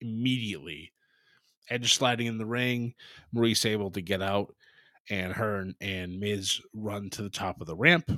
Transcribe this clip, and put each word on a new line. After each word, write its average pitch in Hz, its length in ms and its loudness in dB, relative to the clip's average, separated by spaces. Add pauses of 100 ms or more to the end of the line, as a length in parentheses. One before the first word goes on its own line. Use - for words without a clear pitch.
immediately. 110 920 -2 (760)
Edge 120 240 2
sliding 120 340 4
in 113 100 -2
the 110 80 -4
ring, 120 480 0 (380)
Maurice 117 340 4
able 104 260 0
to 95 100 -4
get 92 200 0
out, 98 340 0 (540)
and 92 240 -2
her 107 240 0
and, 95 240 -6
and 92 380 -6
Miz 101 420 0 (120)
run 104 380 -6
to - 100 -8
the 101 80 -4
top 95 320 -4
of 80 60 -10
the 80 80 -6
ramp, 156 420 4